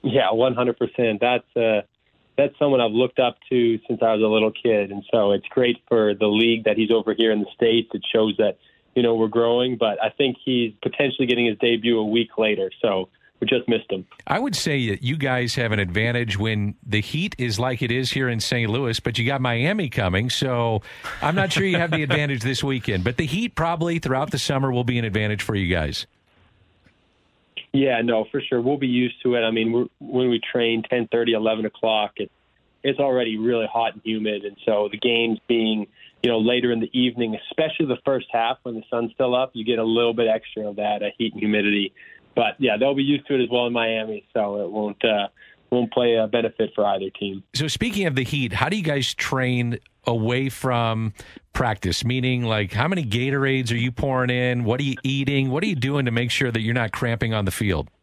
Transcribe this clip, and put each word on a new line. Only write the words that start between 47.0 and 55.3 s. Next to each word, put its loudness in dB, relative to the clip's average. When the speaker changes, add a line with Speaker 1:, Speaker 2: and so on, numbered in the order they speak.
Speaker 1:
team. -10
Speaker 2:
So -4
speaking -2
of -2
the 0
heat, -4
how 0
do 0
you -2
guys -2
train -2
away 0
from -2
practice? -2
Meaning, 0
like, 0
how 0
many -2
Gatorades 0
are 0
you -2
pouring -2
in? 0
What 0
are -2
you -2
eating? 0